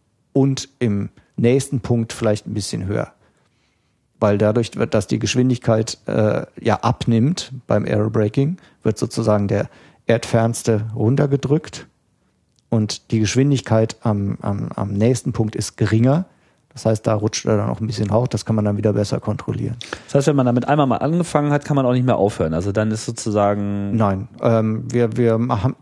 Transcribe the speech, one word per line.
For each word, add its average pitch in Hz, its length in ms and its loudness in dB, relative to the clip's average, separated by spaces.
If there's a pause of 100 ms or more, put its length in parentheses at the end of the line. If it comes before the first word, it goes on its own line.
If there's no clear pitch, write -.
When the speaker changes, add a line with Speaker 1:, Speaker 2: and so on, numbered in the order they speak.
(320)
Speaker 1:
und 135 360 2 (120)
im 101 300 -2 (260)
nächsten 127 440 2
Punkt 117 320 -2
vielleicht 107 360 -2
ein 107 60 -6
bisschen 104 320 -6
höher. 110 260 -4 (1080)
Weil 104 200 2
dadurch 104 380 0
wird, - 180 0
dass 107 120 2
die - 140 -2
Geschwindigkeit, 117 840 0
äh, 107 360 0 (180)
ja 107 220 0
abnimmt 123 680 0 (160)
beim 107 160 0
Aerobraking, 110 720 0 (260)
wird 110 160 0
sozusagen 110 480 0
der 101 220 0 (380)
erdfernste 113 880 0
runtergedrückt 139 920 0 (840)
und - 440 -2
die 113 80 2
Geschwindigkeit 113 840 2
am, 101 400 -2
am, 101 320 -4
am 101 180 -4
nächsten 117 400 2
Punkt 107 220 -2
ist - 220 -6
geringer. 123 480 2 (480)
Das - 140 -8
heißt, 110 180 0
da 110 100 2
rutscht 107 320 -2
er 107 100 4
dann 104 120 0
auch 120 120 -4
ein 113 80 -4
bisschen 107 240 -2
hoch, 120 160 2
das - 160 -4
kann 110 100 0
man 107 100 0
dann 101 120 0
wieder 104 160 2
besser 104 260 -2
kontrollieren. 110 560 -4 (320)
Speaker 2:
Das - 80 -2
heißt, 139 140 2
wenn 151 80 2
man 131 100 2
damit 120 220 2
einmal 147 180 4
mal 120 120 0
angefangen 156 520 0
hat, 147 140 0
kann 151 100 -2
man 139 120 2
auch 123 60 2
nicht 123 140 2
mehr 120 100 4
aufhören. 90 380 0
Also 98 160 -2
dann 107 220 0
ist 107 140 -6
sozusagen 101 880 -2
Speaker 1:
Nein, 101 320 0 (120)
ähm, 113 480 -2
wir, 117 280 0
wir 117 220 2
machen 117 440 -2